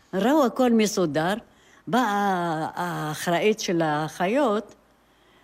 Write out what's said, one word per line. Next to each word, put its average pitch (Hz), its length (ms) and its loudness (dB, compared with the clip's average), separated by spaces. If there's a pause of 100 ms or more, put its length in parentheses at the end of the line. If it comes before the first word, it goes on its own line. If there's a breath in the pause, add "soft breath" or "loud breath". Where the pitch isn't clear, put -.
(140 soft breath)
ראו 254 320 4
הכל 247 260 2
מסודר. 180 640 2 (540 soft breath)
באה 185 880 0
האחראית 170 840 -2
של 170 220 -2
האחיות, 190 920 -2 (680 soft breath)